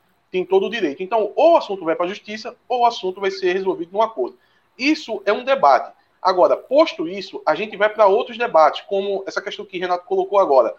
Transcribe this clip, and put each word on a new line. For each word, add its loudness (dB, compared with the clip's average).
tem -4
todo -2
o -8
direito. -6
Então, -4
ou 4
o 6
assunto -4
vai -2
pra -2
justiça, -12
ou -2
o 4
assunto -4
vai -2
ser -2
resolvido -4
num -2
acordo. -4
Isso -2
é 2
um -2
debate. 2
Agora, 4
posto 0
isso, -12
a 0
gente -8
vai 2
pra 4
outros 0
debates, 4
como -4
essa -8
questão -12
que -14
o -6
Renato -4
colocou 0
agora, 4